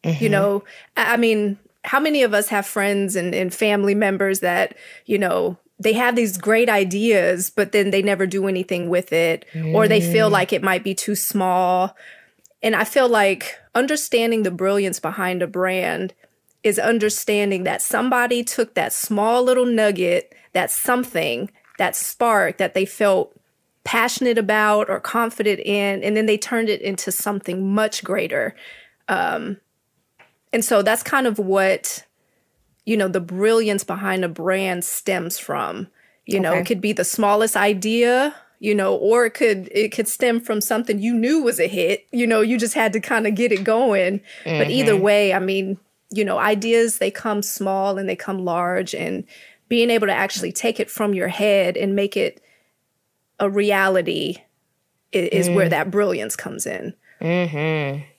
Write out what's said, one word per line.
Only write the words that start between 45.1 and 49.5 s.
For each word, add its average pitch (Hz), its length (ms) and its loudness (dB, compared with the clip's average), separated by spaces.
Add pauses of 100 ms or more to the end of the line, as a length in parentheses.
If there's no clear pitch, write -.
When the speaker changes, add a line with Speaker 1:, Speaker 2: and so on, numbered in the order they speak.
Speaker 1:
I 190 60 2
mean, 190 380 -2 (360)
you 208 120 0
know, 180 120 -2
ideas, 220 600 2
they 196 140 -2
come 208 300 -4
small 196 560 -2
and 196 120 -4
they 185 80 -4
come 190 260 -8
large, 175 500 -2
and 185 300 -6 (460)